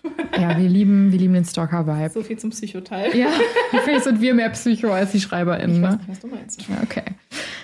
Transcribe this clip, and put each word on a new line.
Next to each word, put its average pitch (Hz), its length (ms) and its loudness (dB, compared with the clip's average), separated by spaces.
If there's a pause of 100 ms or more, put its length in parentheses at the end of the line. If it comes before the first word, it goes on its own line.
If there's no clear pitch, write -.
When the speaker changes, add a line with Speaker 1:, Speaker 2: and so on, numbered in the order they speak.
Speaker 1:
<laughs> - 360 -6
Speaker 2:
Ja, 170 180 2
wir 180 120 2
lieben, 196 420 4
wir 185 60 4
lieben 185 160 4
den 180 120 4
Stalker-Vibe. 160 680 -2
Speaker 1:
So 220 80 -6
viel 220 160 -8
zum 220 140 -8
Psychoteil. 202 640 -6
Speaker 2:
Ja, 247 100 4 (440)
<laughs> 508 120 2
vielleicht 285 200 2
sind 226 180 2
wir 254 140 4
mehr 226 160 2
Psycho 226 400 0
als 196 220 0
die 208 60 2
SchreiberInnen, 175 580 0
Speaker 1:
Ich 175 40 4
weiß 185 120 4
Speaker 2:
ne? 220 40 2
Speaker 1:
nicht, 190 120 -14
was 190 100 -12
du 233 80 -16
meinst. - 420 -12
Speaker 2:
Ja, 196 140 -4
okay. - 200 -4 (600)